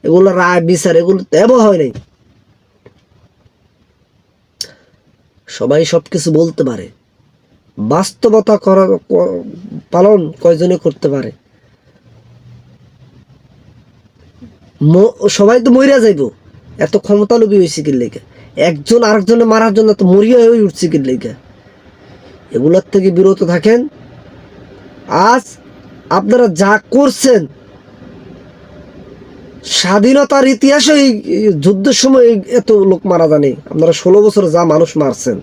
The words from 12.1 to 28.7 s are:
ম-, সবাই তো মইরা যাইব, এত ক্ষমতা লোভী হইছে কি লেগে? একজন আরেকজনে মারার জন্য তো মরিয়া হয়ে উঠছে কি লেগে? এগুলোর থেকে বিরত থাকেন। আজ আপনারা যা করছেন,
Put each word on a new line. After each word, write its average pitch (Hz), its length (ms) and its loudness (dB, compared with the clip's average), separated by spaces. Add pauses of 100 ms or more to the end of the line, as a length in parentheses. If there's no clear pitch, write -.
ম-, 180 320 2 (240)
সবাই 214 280 2
তো 262 60 2
মইরা 269 280 4
যাইব, 202 220 0 (560)
এত 151 200 -6
ক্ষমতা 208 400 0
লোভী 208 240 2
হইছে 160 220 -2
কি 147 80 -4
লেগে? 120 300 -6 (480)
একজন 170 340 0
আরেকজনে 214 500 2
মারার 220 240 0
জন্য 220 160 2
তো 202 120 -2
মরিয়া 208 340 4
হয়ে 226 280 4
উঠছে 180 240 -6
কি 160 80 0 (100)
লেগে? 120 240 -6 (1160)
এগুলোর 160 400 0
থেকে 190 200 0
বিরত 190 320 0
থাকেন। 180 360 0 (1500)
আজ 453 160 0 (680)
আপনারা 208 360 0 (160)
যা 196 100 2 (240)
করছেন, 254 460 2 (2500)